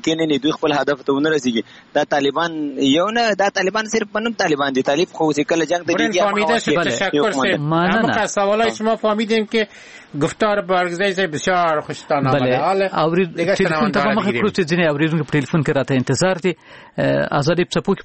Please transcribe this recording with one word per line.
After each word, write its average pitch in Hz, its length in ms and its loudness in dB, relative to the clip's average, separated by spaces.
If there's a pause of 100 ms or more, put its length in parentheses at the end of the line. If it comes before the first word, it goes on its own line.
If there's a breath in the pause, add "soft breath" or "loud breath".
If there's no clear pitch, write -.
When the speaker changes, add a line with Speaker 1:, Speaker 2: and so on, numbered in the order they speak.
Speaker 1:
کېنني، 160 360 0
دوی 151 80 2
خپل 151 220 0
هدف 139 300 -2
ته 139 100 0
ونه 147 240 2
رسېږي، 120 260 0 (320 loud breath)
دا 147 80 2
طالبان 143 480 0 (260)
یو 139 320 2
نه، 226 240 0
دا 196 160 0
طالبان 196 360 -2
صرف 220 280 -2
په 214 60 -2
نوم 226 140 -4
طالبان 143 400 0
دي. 131 80 2
طالب 151 300 0
خو 156 220 0
چې 143 80 -2
کله 165 240 0
جنګ 175 200 -2
ته 170 80 0
Speaker 2:
برین 220 180 0
Speaker 1:
کېږي، 180 100 0
هغه 202 100 2
Speaker 2:
فهمیده 208 220 0
Speaker 1:
وخت 226 120 -2
Speaker 2:
شد. 170 60 0
Speaker 1:
کې 139 120 2
Speaker 2:
تشکر 147 320 -2
Speaker 1:
یو 143 160 2
Speaker 2:
سید. 185 280 0
Speaker 3:
مننه. 165 380 0
Speaker 2:
همون 226 140 0
که 208 80 0
از 202 120 -2
سوالای 208 380 2
Speaker 1:
آه. - 60 -6
Speaker 2:
شما 220 200 -2
فهمیدیم 214 500 0
که 214 220 -2 (540 loud breath)
گفتار 208 400 0
بارگزای 180 680 0
بسیار 160 520 0
خوشتان 143 480 -2
آمده. 143 120 4
Speaker 3:
بله. 127 180 2
Speaker 2:
حالا 190 280 0
Speaker 3:
اورید-، 170 520 0
Speaker 2:
دیگه 170 180 0
Speaker 3:
تلفن 175 200 2
Speaker 2:
شنونده - 240 0
Speaker 3:
ته - 60 2
Speaker 2:
را 139 60 2
Speaker 3:
به - 60 0
مخه 202 140 0
Speaker 2:
بگیریم. 117 160 0
Speaker 3:
کړو 185 40 -2
چې 190 180 0
ځینې 170 200 2
اوریدونکي 151 340 0
په - 160 -14
تلفن 147 220 0
کې 139 140 0
راته 135 200 0
انتظار 135 380 2
دي. 175 220 -2 (420 loud breath)
اه، 139 340 0
آزادي 160 320 0
په - 60 -10
څپو 170 260 -2
کې - 100 -10